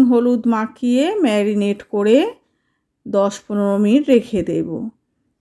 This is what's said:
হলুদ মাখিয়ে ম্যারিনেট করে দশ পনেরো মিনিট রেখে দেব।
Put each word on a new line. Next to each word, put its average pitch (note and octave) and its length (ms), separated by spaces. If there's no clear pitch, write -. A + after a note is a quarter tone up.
হলুদ A#3+ 440
মাখিয়ে A#3 560
ম্যারিনেট G#3 580
করে G#3+ 280
দশ G3+ 340
পনেরো G3+ 380
মিনিট G#3+ 300
রেখে A3 360
দেব। E3 260